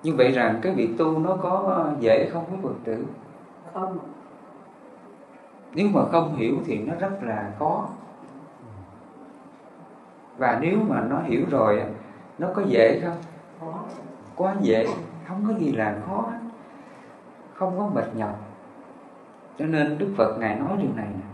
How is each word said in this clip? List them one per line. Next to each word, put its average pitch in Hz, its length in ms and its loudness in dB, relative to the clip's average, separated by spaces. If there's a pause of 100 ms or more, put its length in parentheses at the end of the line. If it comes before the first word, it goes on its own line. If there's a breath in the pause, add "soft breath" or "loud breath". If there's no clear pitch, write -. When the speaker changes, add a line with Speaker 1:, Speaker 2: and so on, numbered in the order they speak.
Speaker 1:
Như 156 120 0
vậy 127 180 6
rằng 113 300 4
cái 185 120 0
việc 113 240 2
tu 156 200 2
nó 185 180 2
có 185 540 2 (100)
dễ 127 320 6
không, 170 180 -4
quý 190 120 -4
Phật 127 120 -4 (100)
tử? 113 220 -4 (680)
Speaker 2:
Không. 185 240 -4 (1800)
Speaker 1:
Nếu 196 200 2
mà - 60 6 (120)
không - 240 2
hiểu 117 280 0
thì 110 140 -4
nó 131 160 -4
rất 196 280 -4
là 104 360 -4
khó. - 300 -2 (2500)
Và 123 260 2
nếu 185 160 2 (100)
mà 113 120 2
nó 135 220 0
hiểu - 280 2
rồi 104 300 6
á, 104 60 -4 (520 loud breath)
nó 170 160 -2
có 202 80 0
dễ 120 420 6
không? 170 140 -4 (420)
Speaker 2:
Khó. 160 240 -8 (520)
Speaker 1:
Quá 190 240 2
dễ, 220 260 6 (420)
không 196 200 -2
có 220 60 2
gì 156 180 0
là 107 340 0
khó 196 140 -2 (100)
hết. - 80 -8 (1160 loud breath)
Không 185 240 -2
có 208 160 0
mệt 113 220 -2
nhọc. 104 220 -4 (1200)
Cho 156 80 -2
nên 151 320 2
Đức 196 180 0
Phật - 220 4
Ngài 98 220 0
nói 196 180 0
điều 131 180 0
này 104 180 -6
nè. 95 200 -8